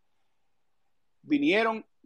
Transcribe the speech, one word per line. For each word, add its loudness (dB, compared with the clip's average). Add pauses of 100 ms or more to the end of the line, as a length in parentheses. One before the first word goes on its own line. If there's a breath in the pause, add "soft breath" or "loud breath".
(1200)
vinieron 0 (220)